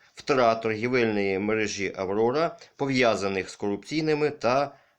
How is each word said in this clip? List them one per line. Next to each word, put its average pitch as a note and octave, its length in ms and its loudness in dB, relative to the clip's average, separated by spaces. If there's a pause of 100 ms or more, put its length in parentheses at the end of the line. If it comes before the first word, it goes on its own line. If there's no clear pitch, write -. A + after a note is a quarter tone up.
(140)
втрат A#2 480 2
торгівельної A2 760 0
мережі G2+ 580 -2
«Аврора», A2+ 640 0 (180)
пов'язаних G#2+ 760 0
з - 60 -16
корупційними D3 720 -2
та C3 440 -2 (240)